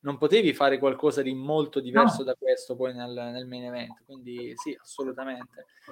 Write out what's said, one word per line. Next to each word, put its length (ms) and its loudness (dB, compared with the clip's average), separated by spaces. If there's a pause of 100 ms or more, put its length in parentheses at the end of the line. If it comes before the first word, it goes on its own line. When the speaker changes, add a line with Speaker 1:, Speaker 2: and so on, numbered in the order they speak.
Speaker 1:
non 160 -6
potevi 380 4
fare 240 4
qualcosa 440 2
di 120 -2
molto 460 -2
diverso 380 6
Speaker 2:
No. 60 -4
Speaker 1:
da 140 -2
questo 380 0
poi 180 -2
nel, 160 -10
nel 360 -8
main 180 -12
event, 400 -12
quindi 500 -12
sì, 260 -10
assolutamente. 880 -10 (260)